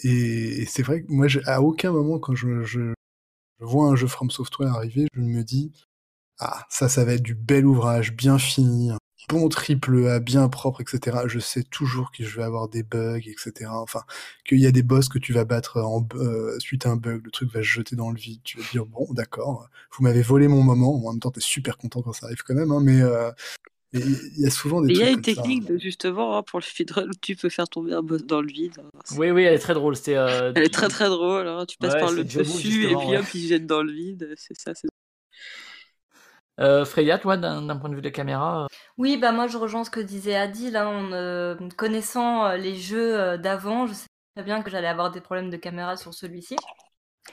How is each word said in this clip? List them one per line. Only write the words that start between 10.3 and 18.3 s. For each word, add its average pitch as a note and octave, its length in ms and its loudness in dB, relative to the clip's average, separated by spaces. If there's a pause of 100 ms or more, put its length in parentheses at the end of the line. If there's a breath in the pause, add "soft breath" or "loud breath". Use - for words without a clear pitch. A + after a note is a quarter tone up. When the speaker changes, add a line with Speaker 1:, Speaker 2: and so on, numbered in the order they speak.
Speaker 1:
propre, C3 320 -4
et B2 60 -10
cetera. » A#2+ 400 -2
Je A#2 100 -4
sais B2 260 -4
toujours B2+ 480 -4
que - 120 -10
je G#2+ 140 -10
vais A#2 60 -4
avoir A2+ 260 -6
des A2+ 120 -6
bugs, A2+ 420 -2
et G#2+ 140 -16
cetera. A2+ 420 -10
Enfin, A2+ 220 -8 (460 loud breath)
qu'il C3+ 120 6
y C3 60 8
a C3 60 8
des B2+ 120 6
boss C3 260 4
que C3 100 -4
tu B2 120 -6
vas A#2 140 2
battre A#2 340 -2
en A2 220 0
bu-, A2+ 160 -6
euh, A#2 420 -4
suite B2+ 280 -4
à - 40 2
un A#2 40 2
bug, A2+ 300 -4
le A2+ 40 -16
truc B2 220 -6
va A2+ 80 -4
se G#2+ 80 -2
jeter A#2 280 -2
dans A#2 140 -4
le A2+ 80 -4
vide. A2 260 -14